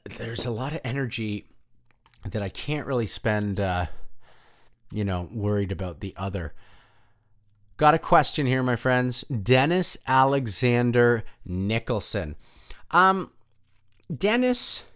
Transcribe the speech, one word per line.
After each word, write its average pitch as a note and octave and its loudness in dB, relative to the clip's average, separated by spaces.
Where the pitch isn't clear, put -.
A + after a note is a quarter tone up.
there's A2+ -6
a B2 -4
lot B2+ -6
of D#3+ -8
energy A#2 -6
that G2+ -4
I G2 -4
can't D3 -6
really B2+ 0
spend, G#2 -2
uh, F2+ 0
you G#2+ -2
know, F2+ -2
worried G2+ -2
about F2 -6
the G2 -8
other. F#2+ -6
Got D3+ 6
a D#3+ 4
question D3+ 4
here, C3 2
my B2 2
friends. B2+ 0
Dennis C3 2
Alexander A#2+ 4
Nicholson. G2 -2
Um, F#3+ 4
Dennis B3 0